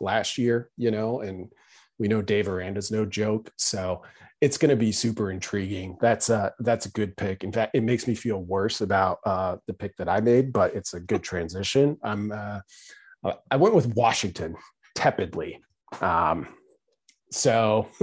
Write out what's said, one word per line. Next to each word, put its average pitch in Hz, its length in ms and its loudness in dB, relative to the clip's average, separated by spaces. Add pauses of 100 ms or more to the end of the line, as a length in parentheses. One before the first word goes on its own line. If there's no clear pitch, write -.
last 101 360 -2
year, 120 400 0
you 117 140 0
know, 110 320 -2
and 95 280 -10 (480)
we 107 100 0
know 107 140 2
Dave 101 260 0
Aranda's 95 420 -4
no 107 160 0
joke, 107 500 -2
so 92 460 -2 (380)
it's 135 180 2
gonna 147 180 6
be 107 160 2
super 107 380 -2
intriguing. 95 720 -6
That's 117 280 2
a, 101 300 0
that's 117 280 0
a 101 40 -10
good 104 260 -4
pick. 95 260 -4
In 95 100 -6
fact, 113 220 0
it 123 80 2
makes 117 240 0
me 120 80 0
feel 107 240 -2
worse 95 440 -2
about, 95 420 2
uh, 92 320 -2 (100)
the 107 60 -6
pick 98 240 -10
that 85 120 -6
I 98 120 2
made, 123 320 4
but - 220 4
it's - 180 -6
a 87 80 -10
good 90 220 -2
transition. 98 800 0
I'm, 104 300 -4
uh, 104 280 -8 (640)
uh, 95 80 0 (180)
I 135 60 4
went 202 180 6
with 120 200 4
Washington 98 640 0 (380)
tepidly. - 680 -2 (400)
Um, 85 480 0 (800)
so 110 580 2 (140)